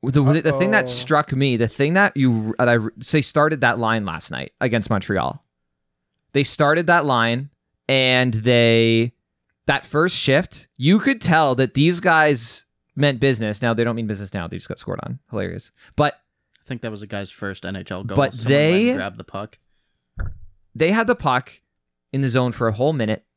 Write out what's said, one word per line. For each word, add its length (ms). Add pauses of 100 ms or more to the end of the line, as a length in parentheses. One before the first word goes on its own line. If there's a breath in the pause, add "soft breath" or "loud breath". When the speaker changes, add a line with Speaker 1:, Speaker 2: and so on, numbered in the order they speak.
Speaker 1:
the, 200
the, 180
the 120
thing 180
that 140
Speaker 2:
Uh-oh. 20
Speaker 1:
struck 440
me, 260
the 100
thing 260
that 240
you, 400
that 100
I 60
re-, 260
say 220
started 400
that 180
line 260
last 260
night 280
against 300
Montreal. 520 (920)
They 100
started 440
that 180
line, 440 (380)
and 460
they, 800 (540)
that 180
first 320
shift, 580
you 240
could 220
tell 340
that 200
these 240
guys 640 (300)
meant 240
business. 420
Now, 140
they 80
don't 120
mean 120
business 260
now. 140
They 100
just 120
got 100
scored 240
on. 160 (100)
Hilarious. 420 (240 soft breath)
But 200 (440)
Speaker 3:
I 60
think 160
that 100
was 120
a 40
guy's 220
first 360
N 100
H 160
L 120
goal. 120
Speaker 1:
But 180
Speaker 3:
Someone 260
went 140
and 160
Speaker 1:
they 60
Speaker 3:
grabbed 220
the 60
puck. 360 (1120)
Speaker 1:
they 180
had 160
the 80
puck 460 (500)
in 100
the 80
zone 220
for 160
a 60
whole 200
minute. 320 (120)